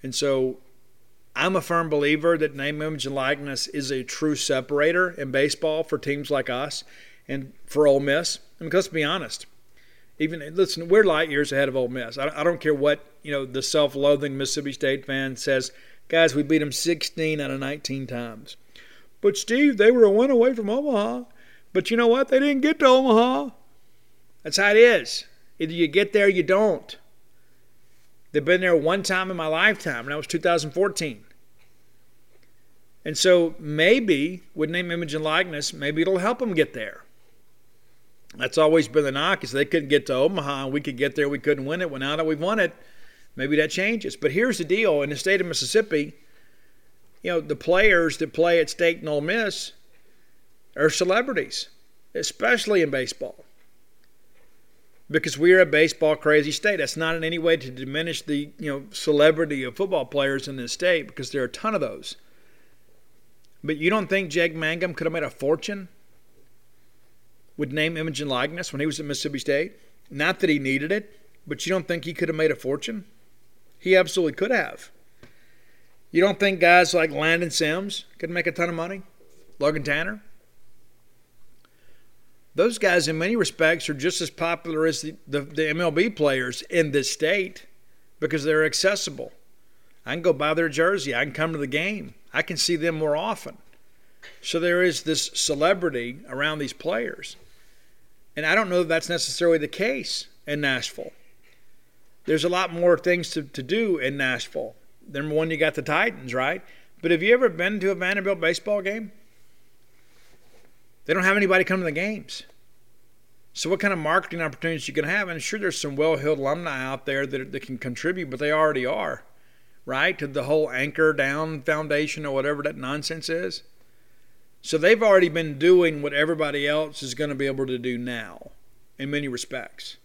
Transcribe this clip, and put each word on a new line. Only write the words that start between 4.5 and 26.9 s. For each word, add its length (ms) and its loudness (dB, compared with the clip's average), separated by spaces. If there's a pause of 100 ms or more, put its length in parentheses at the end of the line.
in 180 -8
baseball 540 0
for 160 -4
teams 320 -6
like 180 -2
us 340 -6 (440)
and 260 -8 (140)
for 200 4
Ole 120 6
Miss. 400 -2 (200)
I 40 -14
mean, 80 -8
'cause 140 2
let's 80 -14
be 100 -2
honest. 420 -6 (760)
Even, 220 -2 (140)
listen, 320 0
we're 160 8
light 260 4
years 220 0
ahead 180 2
of 60 -4
Ole 140 0
Miss. 280 -8
I, 120 -2 (100)
I 40 -2
don't 160 2
care 140 2
what, 320 0 (160)
you 100 -8
know, 140 -2
the 160 -6
self-loathing 760 2
Mississippi 360 -4
State 340 -2
fan 300 -4
says. 360 -2 (360)
"Guys, 260 4
we 80 0
beat 220 2
'em 80 -6
sixteen 680 -4
out 120 -6
of 80 -6
nineteen 480 -8
times." 500 -12 (640)
"But 160 2
Steve, 400 2
they 140 8
were 140 10
a 40 10
win 220 4
away 240 6
from 160 -4
Omaha." 540 -2 (460)
But 200 0
you 60 2
know 100 6
what? 220 4
They 100 6
didn't 220 2
get 180 2
to 80 6
Omaha. 640 6 (920)
That's 160 -4
how 140 4
it 60 6
is. 480 6 (340)
Either 140 -2
you 140 2
get 260 2
there 120 6
or 40 8
you 120 2
don't. 560 2 (1300)